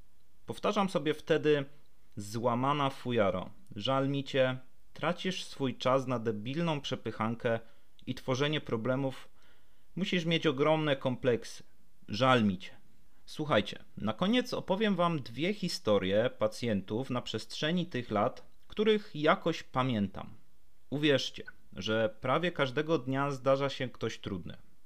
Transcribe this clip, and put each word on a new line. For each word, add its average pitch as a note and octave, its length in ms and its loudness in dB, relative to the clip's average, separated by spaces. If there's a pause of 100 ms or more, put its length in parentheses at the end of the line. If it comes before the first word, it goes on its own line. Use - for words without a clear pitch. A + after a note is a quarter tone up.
(460)
Powtarzam G3 440 0
sobie D3+ 240 0
wtedy: C#3+ 520 2 (500)
„Złamana A#2+ 720 2
fujaro, G2+ 600 2 (260)
żal C3+ 340 2
mi C#3 140 0
cię, C3 340 2 (360)
tracisz F3 500 -2
swój C3 340 -2
czas C3 300 4
na B2 120 0
debilną C3 600 0
przepychankę A2+ 800 0 (480)
i C3 80 -4
tworzenie C#3+ 460 0
problemów. B2+ 680 -2 (680)
Musisz F3 300 0
mieć E3 220 4
ogromne D3 480 4
kompleksy. B2+ 680 0 (440)
Żal B2 360 6
mi G2 140 4
cię”. - 140 -10 (540)
Słuchajcie, - 580 0 (140)
na - 160 0
koniec B3 400 2
opowiem G3+ 420 2
wam E3+ 260 2
dwie B2+ 320 -2
historie G#2+ 760 4 (100)
pacjentów G#2+ 720 0
na B2 120 -2
przestrzeni D#3 640 -2
tych - 260 -4
lat, G#2+ 340 2 (220)
których G#3+ 480 2
jakoś D#3+ 480 2
pamiętam. A2+ 720 0 (560)
Uwierzcie, C#3+ 540 2 (320)
że A2 460 2
prawie D#3+ 300 2
każdego D3+ 460 2
dnia C3+ 340 0
zdarza C3+ 380 2
się B2+ 200 -4
ktoś - 300 -4
trudny. - 380 -6 (280)